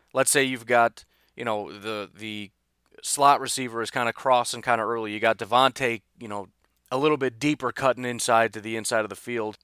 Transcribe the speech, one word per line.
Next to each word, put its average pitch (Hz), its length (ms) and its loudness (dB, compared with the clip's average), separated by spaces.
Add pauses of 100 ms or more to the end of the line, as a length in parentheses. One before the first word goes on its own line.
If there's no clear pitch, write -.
(140)
let's 131 160 2
say 139 140 4
you've 127 200 -6
got, 117 400 2 (320)
you 123 80 -10
know, 104 260 -4
the, 104 440 -8
the 104 360 -12 (520)
slot 139 360 4
receiver 120 440 -6
is 107 80 -6
kinda 117 240 -2
crossing 123 480 0
kinda 117 200 2
early. 110 300 -4
You 107 80 -6
got 113 160 2
Davante, 120 640 2 (180)
you 117 100 -16
know, 104 200 -8 (420)
a 127 60 -4
little 151 220 2
bit 127 200 -2
deeper 135 320 -2
cutting 127 360 -2
inside 117 480 2
to 107 80 -10
the 113 140 -6
inside 110 280 0
of 98 60 -8
the 101 40 -10
field. 110 500 -8